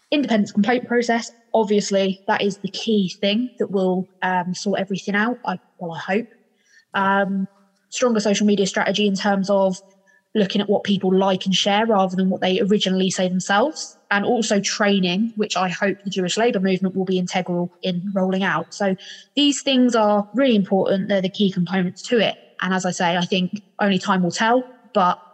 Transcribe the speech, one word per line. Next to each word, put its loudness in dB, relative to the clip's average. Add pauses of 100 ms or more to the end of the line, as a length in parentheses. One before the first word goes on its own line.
(120)
Independent 0
complaint 0
process, 0 (220)
obviously, 0
that 0
is -2
the -8
key 0 (120)
thing 0
that -4
will, 0 (140)
um, -2
sort -4
everything -4
out, 0
I, -6 (180)
well, -10
I -10
hope. -2 (680)
Um, 0 (420)
stronger 0
social 2
media 4
strategy 0
in 0
terms 0
of 2 (560)
looking 2
at -2
what 0
people 2
like 2
and 0
share 2
rather 2
than 2
what -2
they 0
originally 0
say 0
themselves, -2 (100)
and 0
also 0
training, 0
which -4
I 0
hope -4
the -10
Jewish -2
Labour 2
movement 0
will -2
be 0
integral -2 (120)
in -4
rolling 0
out. -2
So 0 (400)
these 2
things 2
are 2
really 4
important. 2
They're 0
the -2
key 0
components -2
to -2
it. 0 (260)
And -2
as -2
I -2
say, 0
I 0
think -2 (180)
only 2
time 0
will 0
tell, 2 (300)
but 2 (120)